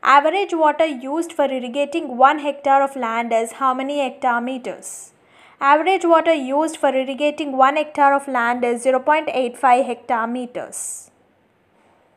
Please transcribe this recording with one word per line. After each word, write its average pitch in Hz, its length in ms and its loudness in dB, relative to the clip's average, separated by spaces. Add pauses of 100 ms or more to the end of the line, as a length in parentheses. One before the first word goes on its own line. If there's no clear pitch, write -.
Average 311 500 4
water 311 320 2
used 294 480 -6
for 285 120 0
irrigating 269 720 -4
one 277 240 4
hectare 277 440 0
of 269 120 -4
land 233 380 -4
is 226 200 -2
how 262 200 0
many 269 260 -4
hectare 254 400 -2
meters? 240 760 -10 (460)
Average 330 460 2
water 330 280 4
used 294 440 -2
for 269 160 0
irrigating 277 640 -2
one 269 200 4
hectare 294 360 2
of 277 140 -2
land 247 360 -2
is 240 200 -2
zero 262 160 2
point 302 340 0
eight 240 240 -2
five 247 300 4
hectare 233 400 -4
meters. - 840 -10 (1080)